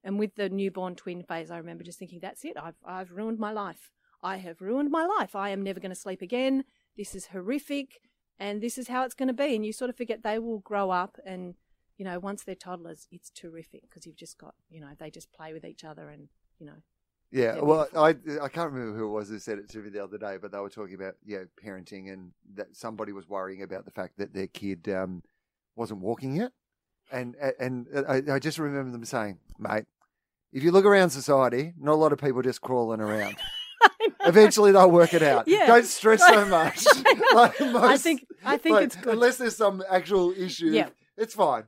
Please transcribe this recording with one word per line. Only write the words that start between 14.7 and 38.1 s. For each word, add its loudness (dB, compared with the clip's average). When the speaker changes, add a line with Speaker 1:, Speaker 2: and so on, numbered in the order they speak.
Speaker 1:
know, -20
they -18
just -20
play -20
with -18
each -20
other -20
and, -20
you -20
know. -20
Speaker 2:
Yeah, 0
Speaker 1:
they're -6
Speaker 2:
well, 2
Speaker 1:
beautiful. 0
Speaker 2:
I, -8
I -8
can't -8
remember -10
who -6
it -8
was -8
who -12
said -10
it -20
to -18
me -18
the -10
other -14
day, -12
but -16
they -12
were -10
talking -14
about, -12
you -14
know, -14
parenting -18
and -20
that -14
somebody -12
was -16
worrying -10
about -14
the -20
fact -12
that -10
their -8
kid, -10
um, -6
wasn't -10
walking -6
yet. -6
And, -10
and, -6
and -4
I, 0
I -2
just -6
remember -6
them -12
saying, -8
"Mate, -4
if -8
you 4
look 6
around 6
society, 0
not 0
a 4
lot 4
of 0
people -2
just -4
crawling -2
around." -6
Speaker 1:
<laughs> -4
I 8
know. -2
Speaker 2:
Eventually 8
they'll 10
work 6
it 4
out. 4
Speaker 1:
Yeah. 4
Speaker 2:
Don't 8
stress 4
so 8
Speaker 1:
<laughs> 2
Speaker 2:
much. -2
Speaker 1:
I 6
know. 0
Speaker 2:
<laughs> 8
Like, 6
Speaker 1:
I 0
Speaker 2:
most, 4
Speaker 1:
think, -2